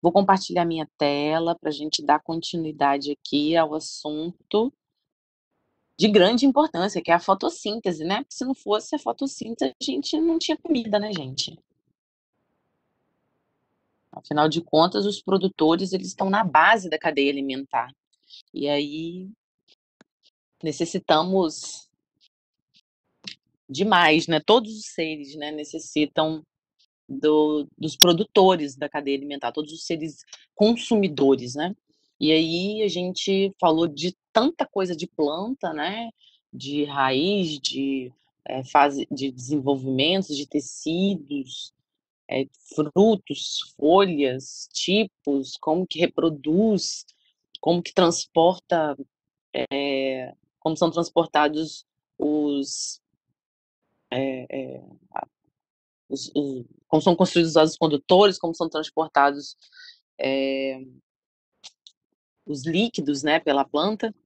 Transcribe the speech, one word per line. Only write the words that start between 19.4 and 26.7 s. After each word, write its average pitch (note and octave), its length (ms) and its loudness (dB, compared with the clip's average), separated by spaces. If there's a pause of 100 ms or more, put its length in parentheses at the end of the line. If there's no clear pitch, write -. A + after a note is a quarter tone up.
necessitamos E3+ 1200 -2 (1800)
demais, E3 600 4
né? E3 100 2
Todos A3 400 2
os G#3+ 80 -16
seres, D3+ 480 -8
né, D3+ 160 -10
necessitam D#3 960 -4 (640)